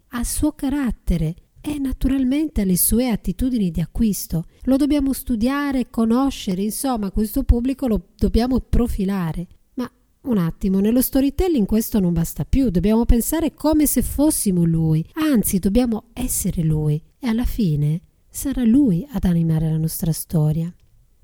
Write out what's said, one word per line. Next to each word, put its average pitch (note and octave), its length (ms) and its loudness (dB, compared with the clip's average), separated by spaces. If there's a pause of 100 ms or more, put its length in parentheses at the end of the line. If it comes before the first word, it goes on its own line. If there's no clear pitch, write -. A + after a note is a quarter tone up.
al A#3+ 160 -6
suo - 260 -2
carattere G#3 840 -4 (320)
e D4 120 -4
naturalmente C4+ 800 -2
alle F#3 160 2
sue B3 320 0
attitudini G#3+ 640 -2
di E3+ 100 -4
acquisto. F3 640 -2 (220)
Lo B3+ 100 2
dobbiamo C#4 380 2
studiare, C4 760 -2
conoscere, A3+ 720 -2
insomma, G#3+ 480 -4
questo G#3+ 320 -2
pubblico B3+ 460 2
lo G3+ 280 -2
dobbiamo A3+ 440 2
profilare. F#3+ 880 -2 (260)
Ma B3 180 -8 (340)
un A#3+ 120 0
attimo, F#3 420 0
nello A3+ 220 2
storytelling C#4 640 0
questo A3 340 0
non F3 140 2
basta E3 320 -2
più, C4 240 2
dobbiamo G3+ 360 2
pensare D4 500 2
come D4+ 320 2
se B3 160 0
fossimo G#3+ 600 0
lui, D#3+ 400 2 (100)
anzi C#4 440 0
dobbiamo G#3+ 560 0
essere G3+ 480 -4
lui D#3 400 0 (160)
e C4+ 100 -8
alla A#3 180 0
fine D3+ 560 0 (280)
sarà C4 340 -4
lui A3+ 400 4 (100)
ad - 100 -4
animare E3 440 2
la D#3+ 100 0
nostra D#3+ 340 -2
storia. D#3+ 600 -2 (520)